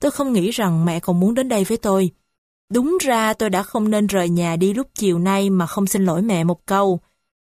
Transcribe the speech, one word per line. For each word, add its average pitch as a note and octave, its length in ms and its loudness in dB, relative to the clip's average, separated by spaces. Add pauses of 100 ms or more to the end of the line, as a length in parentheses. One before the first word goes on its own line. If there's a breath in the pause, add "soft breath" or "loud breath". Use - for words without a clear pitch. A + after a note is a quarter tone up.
tôi C#4+ 100 0
không C#4 220 -4
nghĩ G3 180 0
rằng E3+ 340 0
mẹ E3+ 160 -2
còn F3 200 0
muốn G3+ 140 2
đến C4 140 -2
đây G#3+ 160 0
với A3+ 120 -2
tôi. F#3+ 340 0 (640)
Đúng C4+ 280 0
ra A3+ 340 0
tôi A3 160 -2
đã F#3+ 120 0
không G#3+ 280 -2
nên G#3 160 2
rời F#3+ 220 0
nhà E3+ 280 0
đi F#3+ 180 0
lúc C4 200 -4
chiều F3+ 240 0
nay G3 320 0
mà F3+ 160 2
không G3 200 -2
xin G3 180 0
lỗi E3+ 180 0
mẹ F#3+ 220 0
một F3 220 -2
câu. G3 340 0 (460)